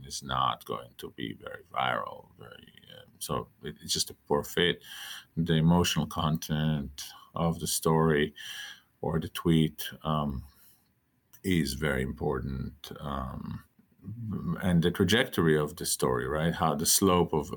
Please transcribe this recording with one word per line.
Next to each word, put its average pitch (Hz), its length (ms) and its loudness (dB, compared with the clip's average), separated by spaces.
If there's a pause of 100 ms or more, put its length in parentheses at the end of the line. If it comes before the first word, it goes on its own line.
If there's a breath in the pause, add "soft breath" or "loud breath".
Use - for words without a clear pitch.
is - 160 -10
not 65 400 -2
going 58 360 -10
to - 180 -12
be 55 260 -8
very - 260 -14
viral. 62 580 -4 (120)
Very, - 320 -20 (240)
uh, 50 80 -20 (160)
so 62 300 -4 (120)
it, 76 220 -8
it's 85 80 -6
just - 180 -2
a - 40 -16 (120)
poor 73 160 2
fit. - 400 0 (540 loud breath)
The 82 200 2
emotional 82 500 4
content 78 960 -2 (320 loud breath)
of 82 240 0
the 78 80 -6
story 80 640 2 (680 loud breath)
or 82 180 -2
the 80 80 -6
tweet, 80 560 2 (200)
um, 73 400 -2 (1000 soft breath)
is 80 300 0
very 67 280 -2
important. 67 720 -4 (260)
Um, - 640 -8 (960)
and 87 200 4
the 87 100 4
trajectory 92 640 4
of 76 180 0
the - 100 -8
story, 64 420 0
right? 78 280 0
How 80 180 2
the 76 120 -2
slope 90 480 4
of, 76 240 -2